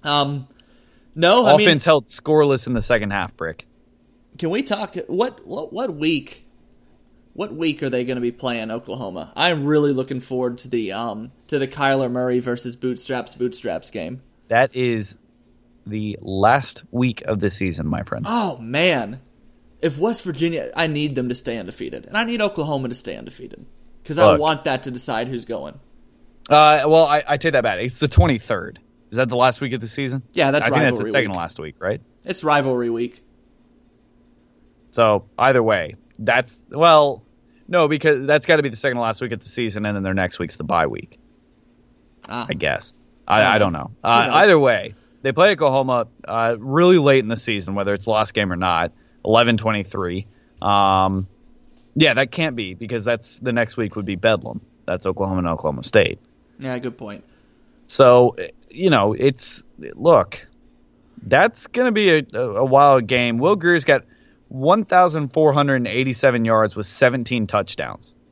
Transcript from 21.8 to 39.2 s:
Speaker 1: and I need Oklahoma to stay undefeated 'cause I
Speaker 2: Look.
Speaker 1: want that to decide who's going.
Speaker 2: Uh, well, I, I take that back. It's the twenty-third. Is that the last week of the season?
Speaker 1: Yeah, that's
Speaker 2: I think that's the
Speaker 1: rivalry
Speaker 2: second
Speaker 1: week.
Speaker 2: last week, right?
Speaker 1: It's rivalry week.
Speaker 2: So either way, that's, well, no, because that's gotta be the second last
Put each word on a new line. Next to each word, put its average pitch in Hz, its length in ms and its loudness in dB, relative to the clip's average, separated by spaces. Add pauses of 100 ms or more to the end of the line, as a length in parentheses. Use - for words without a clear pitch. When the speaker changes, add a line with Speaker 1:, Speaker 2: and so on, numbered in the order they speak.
Speaker 1:
and - 120 -8
I 226 60 -2
need 233 180 -4
Oklahoma 151 480 -4
to 123 60 -10
stay - 220 -12
undefeated - 480 -18 (400)
'cause 147 120 -6
I 170 140 8
Speaker 2:
Look. 85 80 4
Speaker 1:
want 151 260 0
that 131 180 -2
to 139 80 -10
decide 123 360 -6
who's 123 180 -8
going. 78 320 -10 (720)
Speaker 2:
Uh, 151 380 8
well, 160 180 6
I, 147 200 2
I 143 120 0
take 160 160 -2
that 131 100 4
back. 101 160 -2
It's 127 200 -6
the - 100 0
twenty-third. - 680 0 (320)
Is 107 60 -6
that 123 120 0
the 123 80 -6
last 123 240 2
week 135 120 -6
of 127 60 -6
the 113 80 -12
season? 135 360 -8 (100)
Speaker 1:
Yeah, 143 180 2
that's 143 160 0
Speaker 2:
I - 20 2
think 131 120 2
that's 123 160 2
the - 60 -4
Speaker 1:
rivalry 110 80 -4
Speaker 2:
second 113 200 0
Speaker 1:
week. 92 60 -6
Speaker 2:
last 85 220 -10
week, 76 200 -12
right? 95 220 -4 (240)
Speaker 1:
It's - 180 -10
rivalry 131 460 0
week. 117 340 -6 (1700)
Speaker 2:
So 107 340 2 (120)
either 127 260 4
way, 95 320 0 (240)
that's, 123 380 -2 (120)
well, 151 540 4 (440)
no, 175 200 2
because 147 380 0
that's 147 200 2
gotta 156 180 2
be 143 60 -2
the 110 60 -12
second 123 240 -4
last 113 220 -2